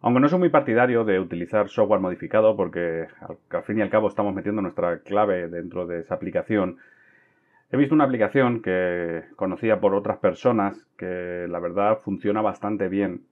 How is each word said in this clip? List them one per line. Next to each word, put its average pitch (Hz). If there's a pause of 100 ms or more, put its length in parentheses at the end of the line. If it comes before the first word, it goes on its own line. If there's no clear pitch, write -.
Aunque 123
no 143
soy 180
muy 175
partidario 120
de 101
utilizar 90
software 104
modificado 101
porque 85 (120)
al, - (120)
al 87
fin 107
y 107
al 98
cabo 107
estamos 101
metiendo 101
nuestra 87
clave 98
dentro 87
de 87
esa 85
aplicación, 90 (960)
he 123
visto 135
una 151
aplicación 120
que 87 (100)
conocida 98
por 98
otras 101
personas 101 (100)
que 90
la 87
verdad 101
funciona 104
bastante 104
bien 92